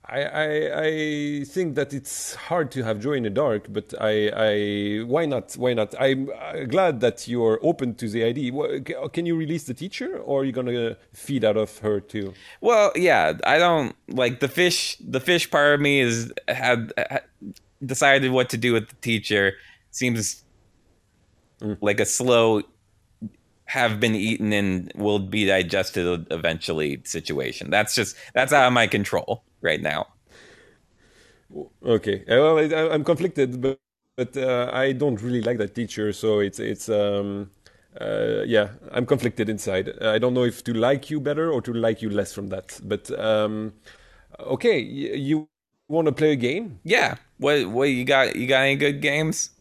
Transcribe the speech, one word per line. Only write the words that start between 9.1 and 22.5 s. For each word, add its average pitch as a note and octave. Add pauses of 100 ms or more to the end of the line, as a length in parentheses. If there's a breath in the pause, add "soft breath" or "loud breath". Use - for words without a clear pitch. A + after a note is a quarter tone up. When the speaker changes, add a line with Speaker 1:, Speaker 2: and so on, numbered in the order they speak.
Speaker 1:
you E3+
release D#3+
the B2+
teacher, B3
or C#3
are C3+
you C3+
gonna A#2+ (160 soft breath)
feed C3
out G#2+
of G#2+
her G#2
too? G2 (260 loud breath)
Speaker 2:
Well, G#3+
yeah, A#2 (120)
I C#3
don't, E3 (140)
like, B2+
the C#3
fish, -
the B2+
fish E3+
part D3
of C#3+
me C#3+
is, A#2 (160)
had, B2
ha-, - (680)
decided C3+
what B2+
to -
do A#2
with A2
the -
teacher. G#2 (400 loud breath)
Seems A#2 (1200)
Speaker 1:
Mm. G#2+
Speaker 2:
like G#2
a G#2
slow, A2+ (1040)